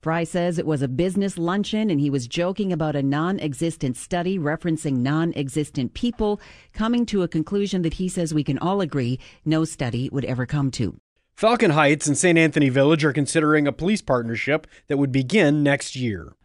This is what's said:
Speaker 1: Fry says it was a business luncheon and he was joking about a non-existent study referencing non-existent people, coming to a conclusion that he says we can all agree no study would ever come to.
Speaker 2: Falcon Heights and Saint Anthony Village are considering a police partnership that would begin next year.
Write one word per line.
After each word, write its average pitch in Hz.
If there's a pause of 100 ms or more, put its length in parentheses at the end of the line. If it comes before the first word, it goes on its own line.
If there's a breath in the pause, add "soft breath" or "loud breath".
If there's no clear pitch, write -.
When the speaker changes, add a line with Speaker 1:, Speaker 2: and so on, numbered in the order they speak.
Speaker 1:
Fry 165
says 175
it 170
was 147
a 139
business 180
luncheon 202
and 151
he 143
was 135
joking 185
about 156
a 139
non-existent 151
study 180
referencing 156
non-existent 143
people, 214 (320 loud breath)
coming 240
to 202
a 175
conclusion 190
that 165
he 185
says 170
we 151
can 135
all 190
agree 131 (240 loud breath)
no 160
study 127
would -
ever 127
come 139
to. 107 (380)
Speaker 2:
Falcon 226
Heights 147
and 143
Saint 175
Anthony 156
Village 139
are 151
considering 151
a 135
police 196
partnership 120 (200 soft breath)
that 147
would 139
begin 147
next 139
year. 110 (140)